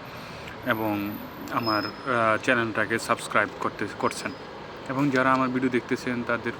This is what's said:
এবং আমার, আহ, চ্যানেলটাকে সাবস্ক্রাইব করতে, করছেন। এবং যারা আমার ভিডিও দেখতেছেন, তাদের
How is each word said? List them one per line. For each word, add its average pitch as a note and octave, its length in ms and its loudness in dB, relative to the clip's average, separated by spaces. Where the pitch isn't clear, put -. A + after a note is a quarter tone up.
এবং G#2 440 0
আমার, A2 360 2
আহ, G#2 40 -4
চ্যানেলটাকে A2+ 560 2
সাবস্ক্রাইব A2 500 2
করতে, G#2+ 260 -2
করছেন। - 320 -2
এবং C#3 220 2
যারা C3 220 6
আমার C3 160 4
ভিডিও B2+ 220 2
দেখতেছেন, A#2+ 520 0
তাদের A#2 380 -2